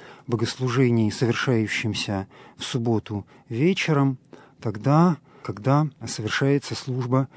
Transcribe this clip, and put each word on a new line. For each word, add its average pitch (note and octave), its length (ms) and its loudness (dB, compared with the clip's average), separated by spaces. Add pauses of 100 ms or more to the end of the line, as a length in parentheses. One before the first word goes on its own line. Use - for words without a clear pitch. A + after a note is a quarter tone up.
(260)
богослужении, A#2 840 2
совершающемся A2 1160 -2 (280)
в - 80 -10
субботу A2+ 600 -2 (220)
вечером, C#3 680 2 (440)
тогда, C#3+ 580 2 (240)
когда C3 440 0 (200)
совершается C3+ 680 -2
служба B2+ 640 -2